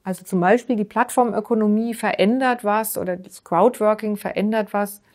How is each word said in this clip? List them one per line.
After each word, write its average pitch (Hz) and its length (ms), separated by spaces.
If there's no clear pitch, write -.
Also 190 220
zum 185 160
Beispiel 233 340
die 214 80
Plattformökonomie 220 1120
verändert 233 720
was 214 320
oder 180 180
das - 300
Crowdworking 214 720
verändert 214 560
was 202 280